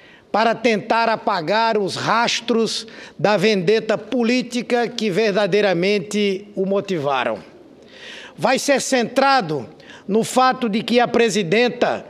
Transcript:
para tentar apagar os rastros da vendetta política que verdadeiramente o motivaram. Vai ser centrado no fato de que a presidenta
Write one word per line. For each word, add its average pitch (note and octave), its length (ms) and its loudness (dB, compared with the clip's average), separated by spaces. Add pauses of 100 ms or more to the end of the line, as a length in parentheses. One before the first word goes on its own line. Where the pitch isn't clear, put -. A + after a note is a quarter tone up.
(300)
para A3 240 2
tentar A3+ 540 2
apagar G#3+ 720 0
os F3+ 180 -2
rastros A3 920 0 (320)
da G3+ 200 2
vendetta G#3 580 2
política A#3+ 920 -2
que A3 200 -4
verdadeiramente G3+ 1500 0
o F#3+ 120 -2
motivaram. C#3+ 720 -2 (1000)
Vai A3+ 220 0
ser C4+ 240 0
centrado A#3+ 840 0 (400)
no G#3+ 160 0
fato B3+ 460 2
de G#3 140 -2
que A#3 180 2
a A#3+ 80 2
presidenta G#3 1000 0